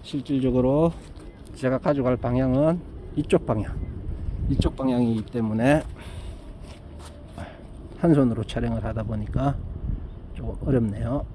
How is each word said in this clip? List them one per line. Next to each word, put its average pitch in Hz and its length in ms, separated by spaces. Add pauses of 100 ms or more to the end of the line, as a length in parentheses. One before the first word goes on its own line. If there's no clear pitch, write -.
실질적으로 131 880 (640)
제가 131 220
가져갈 127 400
방향은 131 640 (360)
이쪽 170 300
방향, 107 280 (760)
이쪽 - 260
방향이기 123 560
때문에 117 520 (2250)
한 170 160
손으로 120 300
촬영을 117 400
하다 110 200
보니까 113 520 (760)
조금 113 220 (120)
어렵네요. 117 680